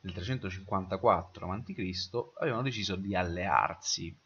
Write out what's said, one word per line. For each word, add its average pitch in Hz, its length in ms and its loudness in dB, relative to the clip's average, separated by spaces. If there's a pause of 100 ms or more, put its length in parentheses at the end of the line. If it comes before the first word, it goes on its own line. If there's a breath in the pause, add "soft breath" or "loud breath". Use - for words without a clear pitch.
nel 95 120 -8
trecentocinquantaquattro 92 1300 0
avanti 101 280 -4
Cristo, 95 640 -4
avevano 127 240 0
deciso 107 340 -2
di 98 180 -2
allearsi. 85 960 2 (140)